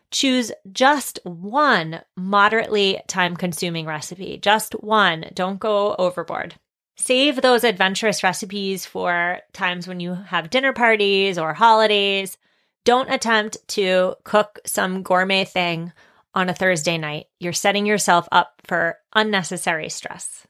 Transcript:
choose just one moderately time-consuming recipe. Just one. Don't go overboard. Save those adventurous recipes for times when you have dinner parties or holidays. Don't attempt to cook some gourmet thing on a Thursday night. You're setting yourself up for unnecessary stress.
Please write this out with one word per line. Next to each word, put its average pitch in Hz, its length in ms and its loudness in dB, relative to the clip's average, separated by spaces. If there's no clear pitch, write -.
choose 254 420 0
just 262 520 2
one 185 800 0
moderately 202 920 2
time-consuming 175 800 -4
recipe. 160 520 -10
Just 214 360 0
one. 202 600 0
Don't 190 260 -4
go 208 360 0
overboard. 175 600 -4
Save 262 460 2
those 247 220 6
adventurous 196 600 0
recipes 190 600 -4
for 175 540 -2
times 180 360 -4
when 180 120 -10
you 175 140 -6
have 180 360 -4
dinner 262 240 0
parties 196 640 2
or 160 160 -2
holidays. 202 840 2
Don't 254 260 2
attempt 220 460 0
to 185 540 2
cook - 420 0
some 190 360 -2
gourmet 190 420 2
thing 175 480 -4
on 185 140 0
a 170 40 -2
Thursday 170 440 0
night. 151 300 -8
You're 175 140 -6
setting 202 320 0
yourself 190 460 2
up - 320 0
for 170 360 -2
unnecessary 185 760 -2
stress. - 600 -14